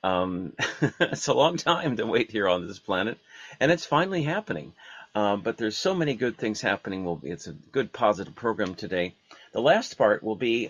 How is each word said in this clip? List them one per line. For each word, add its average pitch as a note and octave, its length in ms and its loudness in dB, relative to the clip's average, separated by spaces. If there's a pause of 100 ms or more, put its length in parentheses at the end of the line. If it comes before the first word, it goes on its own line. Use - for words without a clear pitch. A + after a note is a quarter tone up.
Um, F#2 480 0 (300)
<laughs> - 0 - (180)
it's - 300 0
a C3+ 40 4
long D3+ 220 4
time E3 400 0
to G#2+ 100 -2
wait A2+ 240 2
here G#2 200 2
on F2+ 180 2
this F#2+ 100 -12
planet, G2 400 -2 (440)
and C#3 100 4
it's F3 140 0
finally F3 380 2
happening. C#3+ 500 -4 (400)
Uh, G#2 240 2
but A2 180 -4
there's G#2+ 220 -2
so F#3+ 180 0
many D3+ 200 0
good A#2 220 -2
things A2 220 -2
happening. F#2+ 460 -2
We'll, E2+ 180 -2
it's D#2 240 -10
a E2 60 -12
good, A2 400 -4
positive G#2 420 0
program G#2 400 -2
today. F2+ 400 -2 (380)
The G#2+ 80 0
last F#3 360 4
part G#2+ 260 2
will G#2+ 120 -2
be, A2+ 340 0